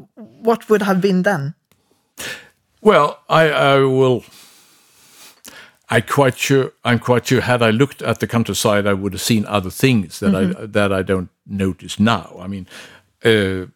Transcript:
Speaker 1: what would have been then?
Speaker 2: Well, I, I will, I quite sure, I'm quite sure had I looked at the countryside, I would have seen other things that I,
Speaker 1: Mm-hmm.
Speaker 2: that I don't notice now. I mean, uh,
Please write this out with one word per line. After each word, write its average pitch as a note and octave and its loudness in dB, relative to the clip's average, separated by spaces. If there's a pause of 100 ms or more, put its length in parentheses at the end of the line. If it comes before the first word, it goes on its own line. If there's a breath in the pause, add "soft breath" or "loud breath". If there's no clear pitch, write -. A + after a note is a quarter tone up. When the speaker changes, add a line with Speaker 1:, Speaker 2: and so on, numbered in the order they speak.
(160)
Speaker 1:
what A3+ -6
would G#3 2
have F#3+ 0
been F#3 0
then? E3+ -4 (1300 loud breath)
Speaker 2:
Well, D#3+ 4 (100)
I, D#3+ 4
I C#3 2
will, C3 2 (1700 loud breath)
I B2 2
quite C3+ 0
sure, - 0 (100)
I'm A#2 2
quite B2 0
sure B2 2
had B2 0
I A2 4
looked B2+ 0
at A#2 -4
the A2 -4
countryside, G#2 -2
I G2+ 0
would G2 -4
have G2+ -10
seen G#2+ 0
other F#2+ -4
things A2+ 0
that G2 0
I, F#2+ 0
Speaker 1:
Mm-hmm. G2+ -8
Speaker 2:
that G2+ 0
I F#2+ 0
don't F#2 -4 (180)
notice F#2+ -6
now. G#2 0
I F2+ -14
mean, F#2+ -12 (560 loud breath)
uh, F#2+ 2 (100)